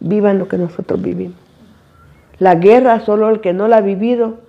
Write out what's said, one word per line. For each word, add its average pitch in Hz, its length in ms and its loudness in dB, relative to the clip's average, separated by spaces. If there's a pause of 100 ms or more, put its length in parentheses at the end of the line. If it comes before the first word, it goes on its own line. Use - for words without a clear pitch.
vivan 202 380 0
lo 180 80 -6
que 185 120 -6
nosotros 180 420 -6
vivimos. 185 380 -8 (1000)
La 185 180 4
guerra, 226 440 4
solo 214 300 0
el 214 100 -2
que 180 140 -4
no 196 120 -4
la 226 120 4
ha - 20 2
vivido 220 680 -4